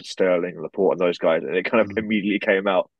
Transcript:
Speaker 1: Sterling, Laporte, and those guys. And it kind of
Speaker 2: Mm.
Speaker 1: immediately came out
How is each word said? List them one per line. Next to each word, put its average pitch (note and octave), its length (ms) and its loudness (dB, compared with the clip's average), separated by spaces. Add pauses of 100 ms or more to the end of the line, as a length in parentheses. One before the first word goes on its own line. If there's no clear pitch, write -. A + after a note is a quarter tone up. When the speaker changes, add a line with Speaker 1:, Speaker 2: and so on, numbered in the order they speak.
Speaker 1:
Sterling, F2+ 600 -2
Laporte, D#2 320 0
and E2+ 80 -2
those F2 180 0
guys. D#2+ 240 2
And C#2+ 140 -4
it F#2 140 0
kind A#2 100 4
of G#2 140 0
Speaker 2:
Mm. G#2 40 -6
Speaker 1:
immediately G#2 420 0
came G2 260 0
out F#2 340 2